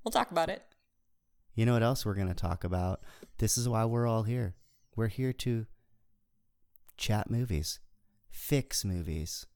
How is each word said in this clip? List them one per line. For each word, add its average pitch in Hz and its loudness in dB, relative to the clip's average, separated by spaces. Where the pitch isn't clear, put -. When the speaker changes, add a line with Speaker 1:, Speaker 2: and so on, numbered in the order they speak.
Speaker 1:
We'll 226 -4
talk 240 2
about 165 2
it. 202 -6
Speaker 2:
You 113 4
know 123 6
what 113 4
else 127 2
we're 98 0
gonna 92 0
talk 85 -2
about? 90 -2
This 117 2
is 120 0
why 113 2
we're 120 2
all 113 2
here. 113 -2
We're 113 0
here 131 -2
to 113 -2
chat 107 0
movies, 117 -2
fix - 0
movies. 80 -4